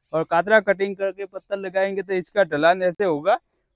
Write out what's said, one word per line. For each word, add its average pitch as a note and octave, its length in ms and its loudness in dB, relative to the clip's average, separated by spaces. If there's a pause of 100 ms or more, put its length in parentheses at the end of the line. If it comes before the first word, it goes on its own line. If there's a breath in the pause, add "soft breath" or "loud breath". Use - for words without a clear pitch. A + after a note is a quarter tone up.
(140)
और D#3+ 120 0
कातरा F#3 360 2
cutting G3 360 -2
करके G3 300 -6
पत्थर G3 300 -10
लगाएंगे F#3+ 440 -4
तो F#3+ 120 -6
इसका F#3+ 320 0
ढलान E3 380 2
ऐसे F3+ 220 0
होगा E3+ 320 0 (380)